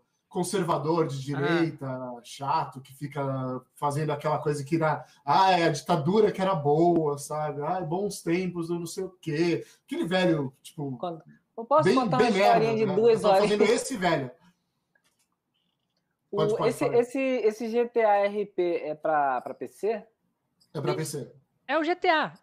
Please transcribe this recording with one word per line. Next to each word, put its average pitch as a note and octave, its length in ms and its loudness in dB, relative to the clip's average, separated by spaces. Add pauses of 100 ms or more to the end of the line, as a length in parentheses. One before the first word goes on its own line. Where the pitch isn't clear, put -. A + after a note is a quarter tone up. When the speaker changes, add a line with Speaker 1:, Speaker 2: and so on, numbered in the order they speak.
(280)
Speaker 1:
conservador E3 800 -2
de C3+ 260 -8
Speaker 2:
Ah. C#3 60 -4
Speaker 1:
direita, C3+ 840 -4
chato, - 600 -6
que - 100 -20
fica C#3+ 320 -8 (500)
fazendo D3 380 -2
aquela C#3+ 260 -2
coisa C#3+ 240 -4
que E3 140 -2
dá, - 280 0 (200)
"Ah, F#3 340 4
é E3+ 60 2
a E3 60 4
ditadura F3 600 2
que - 120 -4
era F#3+ 120 2
boa", D#3 640 2
sabe? D3+ 440 -6
"Ah, F3+ 180 -2
bons F#3+ 420 -4
tempos, E3+ 480 -4
eu F3 80 -2
não E3+ 80 -8
sei F#3+ 180 -8
o F#3 60 -10 (100)
quê". D#3+ 460 -2 (200)
Aquele E4 180 -6
velho, E3 480 0 (100)
tipo, C#3 360 -10
Speaker 3:
Quando, F3 240 -8 (340)
eu A3+ 80 -10
posso D4 200 4
Speaker 1:
bem, A3 120 4
Speaker 3:
contar B3 220 2
Speaker 1:
bem B3 80 6
Speaker 3:
uma A#3+ 120 4
historinha A3+ 220 6 (140)
Speaker 1:
merda, A3 40 0
Speaker 3:
de A3 80 2
Speaker 1:
né? F#3+ 80 0
Speaker 3:
duas A3 200 6
Speaker 1:
Eu G3 80 2
tô G#3 60 4
Speaker 3:
horas? G3 140 6
Speaker 1:
fazendo G#3 220 2
esse B3 320 2
velho. E3 340 0 (2000)
Speaker 3:
O, G3+ 60 -6
Speaker 1:
Pode, G#3+ 220 2
pode, - 100 0
Speaker 3:
esse, B3+ 160 -2
Speaker 1:
pode. A#3+ 140 2
Speaker 3:
esse, B3 200 0
esse A#3 520 0
G A#3 180 0
T A#3 140 0
A G#3 140 6 (100)
R G#3 180 -4
P F3 400 -2
é D3+ 100 -6
pra, C#3+ 460 0
pra C3 140 -10
P C3 140 -12
C? G#3 380 -6 (680)
Speaker 1:
É D3+ 60 -8
pra E3+ 120 -2
Speaker 2:
Sim. - 60 -6
Speaker 1:
P D#3+ 80 -6
C. C#3 260 -10 (340)
Speaker 2:
É C#4+ 120 -2
o E4 60 0
G F4 120 -2
T F4+ 120 -4
A. C#4 340 0